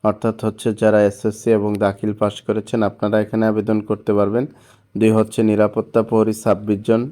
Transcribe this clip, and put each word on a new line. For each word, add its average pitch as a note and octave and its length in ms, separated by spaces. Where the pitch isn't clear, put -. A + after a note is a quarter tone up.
অর্থাৎ A2 320
হচ্ছে G#2+ 220
যারা G#2+ 180
এসএসসি G#2 400
এবং G#2 120
দাখিল G2+ 260
পাস G#2 140
করেছেন, G#2+ 340
আপনারা G#2+ 340
এখানে A2 260
আবেদন G#2+ 280
করতে G#2+ 300
পারবেন। G#2 260
দুই A2 240
হচ্ছে A2 220
নিরাপত্তা G#2+ 580
প্রহরী, A2 340
ছাব্বিশ G#2 460
জন A#2 120